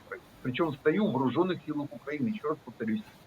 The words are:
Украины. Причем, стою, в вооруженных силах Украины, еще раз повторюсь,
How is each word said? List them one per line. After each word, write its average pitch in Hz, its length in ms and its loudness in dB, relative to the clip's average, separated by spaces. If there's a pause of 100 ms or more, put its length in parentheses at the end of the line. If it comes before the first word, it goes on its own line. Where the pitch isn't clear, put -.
Украины. - 180 -12 (180)
Причем, 147 320 0
стою, 185 340 2
в - 40 2
вооруженных 143 540 2
силах 147 260 -4
Украины, 139 380 -4
еще 107 200 -4
раз 156 140 -2
повторюсь, 110 400 -4 (240)